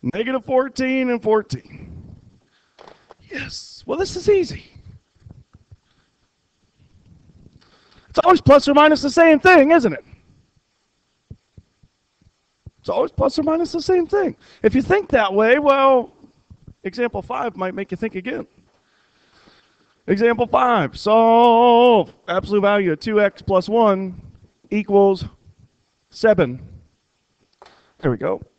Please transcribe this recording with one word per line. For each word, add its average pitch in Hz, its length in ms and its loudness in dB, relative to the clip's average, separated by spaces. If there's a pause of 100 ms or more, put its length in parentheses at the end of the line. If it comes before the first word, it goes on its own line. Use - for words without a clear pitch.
(140)
Negative 233 320 -6
fourteen 262 640 -6
and 240 120 -6
fourteen. - 920 -8 (1120)
Yes. - 560 -16
Well, 262 140 -8
this 381 160 -6
is 359 140 -6
easy. 381 420 -2 (3250)
It's - 160 -6
always 349 160 2
plus 277 300 4
or 285 40 2
minus 294 280 4
the 285 80 -4
same 320 280 4
thing, 320 340 6
isn't 254 200 2
it? - 140 -14 (2750)
It's - 80 -20
always 285 240 -4
plus 269 260 -4
or 311 60 -4
minus 320 300 -4
the 339 80 -6
same 359 260 -2
thing. 403 300 -4 (260)
If 220 100 2
you 269 80 0
think 381 280 -2
that 214 220 0
way, 220 280 2
well, 269 540 2 (720)
example 214 360 -8
five - 360 -10
might 185 180 -8
make 196 160 -12
you 180 60 -12
think 220 180 -10
again. 226 320 -12 (1600)
Example 226 400 0
five, 233 500 -2
solve 233 1160 2 (160)
absolute 190 320 -4
value 202 320 0
of 151 80 -10
two 214 180 -2
x 202 220 -2
plus 185 260 -2
one 196 540 -2 (480)
equals 202 540 0 (880)
seven. 170 520 0 (1400)
There 143 120 -4
we 113 60 -4
go. - 240 -6 (180)